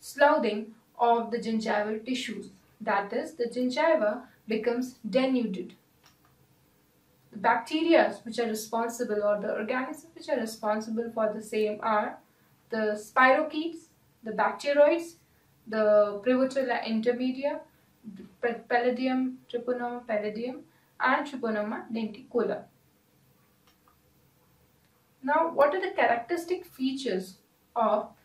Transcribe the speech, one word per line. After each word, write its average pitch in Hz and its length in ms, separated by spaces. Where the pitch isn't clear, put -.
sloughing 247 760
of 233 320
the 240 80
gingival 214 640
tissues, - 440
that 202 320
is, 285 220
the 240 100
gingiva 254 800
becomes 240 460
denuded. 226 680
The 214 60
bacteria 311 840
which 226 160
are 233 80
responsible 214 760
or 208 160
the - 140
organisms 254 600
which - 160
are 254 100
responsible 220 720
for 214 220
the 220 80
same 214 400
are 220 360
the 214 280
spirochetes, 302 920
the 220 80
bacteroids, 294 840
the 208 580
Prevotella 254 580
intermedia, 254 800
the 214 400
Palladium, 254 720
Treponema 240 540
palladium, 226 540
and 285 260
Treponema 220 680
denticola. 214 720
Now, 302 300
what 285 220
are 370 60
the 381 140
characteristic 339 680
features 262 760
of 214 340